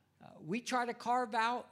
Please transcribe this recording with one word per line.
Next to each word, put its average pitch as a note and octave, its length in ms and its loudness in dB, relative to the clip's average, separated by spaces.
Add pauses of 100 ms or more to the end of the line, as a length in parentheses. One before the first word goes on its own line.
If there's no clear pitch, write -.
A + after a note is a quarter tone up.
(240)
uh, - 40 -20 (180)
we G#3 160 -2
try B3 240 0
to A#3 80 -2
carve A#3+ 420 0
out A#3 360 0